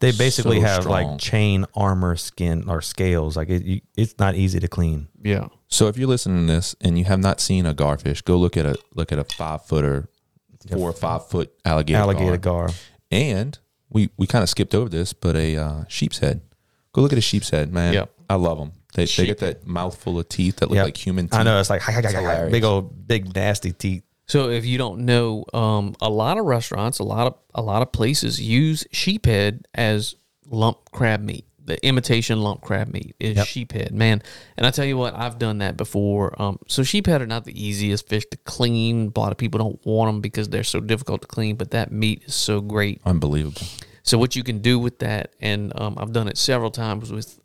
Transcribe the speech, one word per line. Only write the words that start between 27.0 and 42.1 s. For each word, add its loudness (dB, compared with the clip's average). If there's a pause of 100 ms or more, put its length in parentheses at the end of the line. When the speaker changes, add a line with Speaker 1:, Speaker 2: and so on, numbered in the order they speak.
Speaker 3:
lot 0
of, -6 (200)
a -2
lot 0
of -4
places 0
use 2
sheephead 2 (140)
as 0 (340)
lump 0
crab 0
meat. -8 (200)
The -4
imitation 2
lump -4
crab -4
meat -10
is -2
Speaker 1:
Yep. 2
Speaker 3:
sheephead, -8
man. 2 (340)
And 0
I 4
tell -2
you -2
what, -4
I've -8
done -2
that -4
before. 0
Um, -2
so -2
sheephead 2
are -6
not -6
the -12
easiest -2
fish -2
to -12
clean. 0
A 0
lot 0
of -8
people -2
don't -2
want 2
'em -2
because -4
they're -4
so -2
difficult -2
to -20
clean, -2
but -6
that -2
meat 0